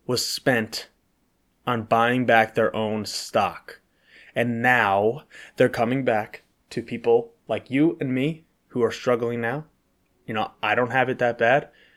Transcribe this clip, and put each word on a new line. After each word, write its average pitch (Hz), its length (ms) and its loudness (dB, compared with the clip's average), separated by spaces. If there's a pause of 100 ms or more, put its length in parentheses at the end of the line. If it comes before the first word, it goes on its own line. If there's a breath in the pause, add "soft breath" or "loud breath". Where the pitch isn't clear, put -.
was 123 180 -2
spent - 640 -4 (800)
on 120 160 -2
buying 120 420 2
back 113 300 4
their 113 200 0
own 107 300 -4
stock. - 760 -4 (540 soft breath)
And 117 300 -2
now 113 600 2 (320 loud breath)
they're 127 140 4
coming 123 340 -2
back 110 400 -4 (280)
to 120 100 -8
people 117 520 0 (140)
like 107 220 -6
you 151 300 2
and 135 120 -4
me 143 340 -4 (240)
who 123 120 -4
are 113 100 0
struggling 120 480 -2
now. 127 260 -6 (600)
You - 80 -8
know, 110 180 -4 (120)
I 107 100 2
don't 120 180 0
have 127 180 2
it 123 100 -4
that 120 180 0
bad, 120 320 2 (280 soft breath)